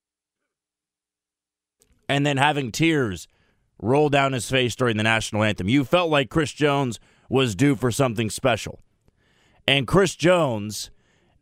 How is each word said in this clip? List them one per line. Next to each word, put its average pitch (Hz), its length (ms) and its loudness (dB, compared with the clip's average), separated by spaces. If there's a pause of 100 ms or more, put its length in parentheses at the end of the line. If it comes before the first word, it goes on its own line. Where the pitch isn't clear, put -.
(2000)
And 143 160 0
then 143 120 0
having 139 340 0
tears 139 560 -2 (520)
roll 143 300 2
down 139 220 2
his 123 180 -6
face 127 240 0
during 120 220 0
the 107 60 -2
national 110 420 0
anthem. 98 240 -2
You 135 160 2
felt 175 260 0
like 139 180 0
Chris 156 240 -2
Jones 139 480 -2 (280)
was 120 260 2
due 135 220 2
for 123 140 -2
something 113 380 0
special. - 520 -4 (840)
And 139 200 2
Chris 185 300 2
Jones 131 720 0 (520)